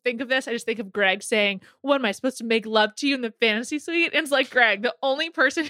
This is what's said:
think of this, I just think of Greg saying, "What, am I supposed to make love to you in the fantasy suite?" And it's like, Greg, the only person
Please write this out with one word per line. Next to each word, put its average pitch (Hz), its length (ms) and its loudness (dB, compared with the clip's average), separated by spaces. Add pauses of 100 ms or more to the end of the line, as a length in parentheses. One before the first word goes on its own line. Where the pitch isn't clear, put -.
think 247 180 -2
of 269 80 -8
this, 254 180 -2
I 247 40 -6
just 233 140 -6
think 226 140 -4
of 196 120 -8
Greg 202 320 0
saying, 202 380 0 (200)
"What, 277 140 2
am 262 100 0
I 202 60 0
supposed 247 280 -4
to - 40 -12
make 226 220 0
love 214 300 2
to 285 120 -4
you 277 80 2
in 254 60 -4
the 226 180 -6
fantasy 233 400 0
suite?" 339 340 -2
And 302 100 2
it's 277 80 -6
like, 277 180 2
Greg, 220 320 4
the 240 200 -2
only 277 280 -2
person 302 400 0